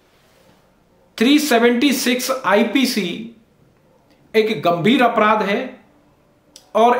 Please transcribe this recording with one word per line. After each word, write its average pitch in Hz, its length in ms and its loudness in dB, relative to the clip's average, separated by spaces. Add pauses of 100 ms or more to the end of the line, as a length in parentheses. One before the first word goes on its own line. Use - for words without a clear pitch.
(1160)
थ्री 277 220 4
सेवेंटी 247 540 2
सिक्स 247 360 -4 (160)
आईपीसी 196 920 -2 (960)
एक 214 280 0
गंभीर 175 420 2
अपराध 214 380 2
है 214 420 -6 (920)
और 240 240 4